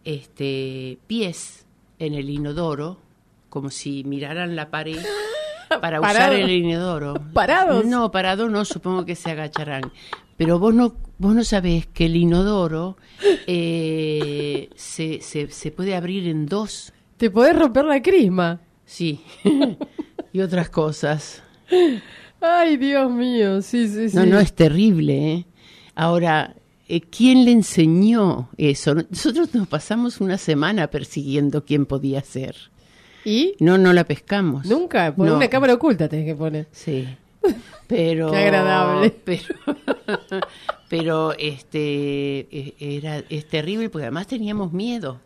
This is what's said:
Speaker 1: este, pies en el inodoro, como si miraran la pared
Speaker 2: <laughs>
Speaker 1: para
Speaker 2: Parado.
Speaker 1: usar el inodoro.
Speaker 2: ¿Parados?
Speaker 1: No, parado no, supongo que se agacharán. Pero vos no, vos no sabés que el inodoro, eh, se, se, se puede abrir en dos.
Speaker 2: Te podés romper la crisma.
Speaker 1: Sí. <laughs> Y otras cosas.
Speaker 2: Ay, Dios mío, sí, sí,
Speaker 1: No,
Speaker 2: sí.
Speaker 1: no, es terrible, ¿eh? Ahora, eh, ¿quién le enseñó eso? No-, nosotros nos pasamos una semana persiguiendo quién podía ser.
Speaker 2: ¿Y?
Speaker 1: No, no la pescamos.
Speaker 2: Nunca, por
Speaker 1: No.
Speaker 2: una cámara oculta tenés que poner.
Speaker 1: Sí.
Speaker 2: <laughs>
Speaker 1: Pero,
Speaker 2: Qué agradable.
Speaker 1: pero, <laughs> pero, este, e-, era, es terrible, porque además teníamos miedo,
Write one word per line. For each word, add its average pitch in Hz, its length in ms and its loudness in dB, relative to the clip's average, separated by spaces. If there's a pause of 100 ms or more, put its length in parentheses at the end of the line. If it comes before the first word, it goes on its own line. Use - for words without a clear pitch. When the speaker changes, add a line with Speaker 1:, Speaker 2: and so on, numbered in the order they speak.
Speaker 1:
este, 135 1000 -8
pies 208 600 -8 (340)
en 156 140 -4
el 143 160 -6
inodoro, 151 680 -6 (520)
como 139 200 -8
si 139 360 -10
miraran 151 500 -8
la 151 140 -10
pared 156 300 -8 (360)
Speaker 2:
<laughs> 622 460 -6
Speaker 1:
para 160 180 -2
Speaker 2:
Parado. 220 320 4
Speaker 1:
usar - 40 4
el 196 140 2
inodoro. 170 680 -2 (180)
Speaker 2:
¿Parados? 277 500 2
Speaker 1:
No, 233 280 0
parado 190 360 0
no, 208 160 0
supongo 185 400 -4
que 170 120 -6
se 170 160 -8
agacharán. 147 600 -8 (460)
Pero 170 200 2
vos 214 160 4
no, 240 220 2 (220)
vos 202 180 2
no 233 80 2
sabés 175 440 0
que - 180 -2
el 165 100 2
inodoro, 175 800 2 (520)
eh, 156 1300 -4
se, - 460 -8
se, 143 280 -8
se - 220 -12
puede 190 240 -6
abrir 180 320 -4
en 156 180 -2
dos. 202 480 -6 (240)
Speaker 2:
Te 226 120 2
podés 240 280 6
romper 277 280 4
la 277 160 2
crisma. 185 600 2 (240)
Speaker 1:
Sí. 160 340 -6 (240)
<laughs> 269 340 2 (560)
Y 185 80 -2
otras 175 280 -2
cosas. 151 720 -4 (1000)
Speaker 2:
Ay, 339 340 4
Dios 269 340 2
mío, 233 520 0
sí, 233 260 0
sí, 208 260 -2
Speaker 1:
No, 185 100 6
Speaker 2:
sí. 185 60 6
Speaker 1:
no, 196 120 6
es 175 120 4
terrible, 156 800 4
¿eh? 175 140 -4 (500)
Ahora, 165 600 0 (340)
eh, 170 100 -2
¿quién 254 460 6
le 240 80 6
enseñó 180 1040 4
eso? 143 380 2
No-, 160 140 -2
nosotros 262 460 -2
nos 208 140 0
pasamos 233 500 -4
una 190 180 -2
semana 160 500 0
persiguiendo 143 760 -4
quién 147 220 0
podía 139 360 -4
ser. - 360 -12 (640)
Speaker 2:
¿Y? 262 380 0
Speaker 1:
No, 175 160 6
no 185 160 8
la 175 100 6
pescamos. 151 640 -4
Speaker 2:
Nunca, 208 500 0
por 185 100 2
Speaker 1:
No. 294 120 4
Speaker 2:
una 269 100 2
cámara 262 280 4
oculta 220 340 2
tenés 151 160 -4
que 156 100 -4
poner. 156 380 -6
Speaker 1:
Sí. 131 340 -6 (340)
Speaker 2:
<laughs> 311 460 -4
Speaker 1:
Pero, 165 440 0
Speaker 2:
Qué 196 80 2
agradable. 190 720 2 (120)
Speaker 1:
pero, - 320 -6 (120)
<laughs> - 760 -6 (480)
pero, 160 480 -2
este, 143 1000 -4 (120)
e-, 143 280 -12
era, 147 400 -8 (100)
es 151 180 -10
terrible, 196 420 -4
porque 151 160 -10
además 156 220 -8
teníamos 208 460 -6
miedo, 190 520 -6